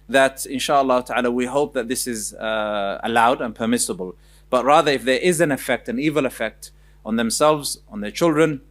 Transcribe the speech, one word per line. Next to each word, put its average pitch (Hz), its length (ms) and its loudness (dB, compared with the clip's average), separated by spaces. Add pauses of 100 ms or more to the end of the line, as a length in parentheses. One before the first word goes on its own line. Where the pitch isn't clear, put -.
that, 135 380 2
inshallah 131 580 0
ta'ala, 123 280 0
we 123 140 -2
hope 143 280 -2
that 117 140 -4
this 123 180 -4
is, 110 280 -8
uh, 107 680 -4
allowed 117 380 2
and 117 160 -8
permissible. 110 580 -4 (340)
But 123 160 0
rather, 147 280 4
if 123 120 -2
there 127 140 2
is 175 220 2
an 165 100 2
effect, 127 380 -4
an 117 100 -4
evil 147 280 0
effect - 440 -8 (340)
on 110 120 -4
themselves, 139 640 0 (100)
on 107 100 -12
their 104 120 -8
children 156 480 2 (100)